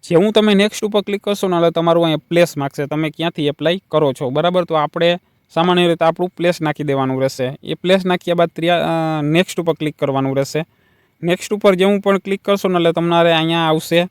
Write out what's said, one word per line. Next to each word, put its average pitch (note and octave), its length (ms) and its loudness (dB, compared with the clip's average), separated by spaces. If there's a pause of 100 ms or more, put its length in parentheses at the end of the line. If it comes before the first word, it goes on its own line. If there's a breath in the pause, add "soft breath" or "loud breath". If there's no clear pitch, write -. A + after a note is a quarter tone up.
જેવું F#3 240 4
તમે G#3+ 220 4
નેક્સ્ટ G3+ 300 2
ઉપર G#3 160 0
ક્લિક G3+ 220 -6
કરશો G3+ 260 -2
ને F3+ 80 0
એટલે E3+ 140 4
તમારું E3+ 340 2
અહીંયા D#3 240 -2
પ્લેસ E3+ 280 2
માગશે, C#3+ 300 -6
તમે D3+ 240 -4
ક્યાંથી D#3+ 360 -4
એપ્લાય D#3 320 -2 (120)
કરો D3+ 220 2
છો. B2+ 180 -6
બરાબર. E3+ 340 0
તો E3 100 -6
આપણે E3+ 440 0 (360)
સામાન્ય F3 340 2
રીતે E3 160 0
આપણું E3 320 0
પ્લેસ F3 260 -2
નાખી D3+ 220 -4
દેવાનું C3 360 -2
રહેશે. C3+ 420 -4
એ - 120 -8
પ્લેસ F#3 320 0
નાખ્યા F3+ 280 -2
બાદ E3+ 140 2
ત્રિયા-, E3 720 -2
અ, D3+ 40 -4
નેક્સ્ટ E3 380 0
ઉપર E3 120 -2
ક્લિક D3+ 260 -4
કરવાનું C3+ 380 -2
રહેશે. C#3 280 -2 (580)
નેક્સ્ટ F3 300 -2
ઉપર G3+ 220 2
જેવું G3 260 2
પણ G3 180 0
ક્લિક G3 240 -6
કરશો G3+ 260 -2
ને F#3 80 0
એટલે E3+ 160 2
તમારે E3+ 400 2
અહીંયા E3 260 0
આવશે E3 520 0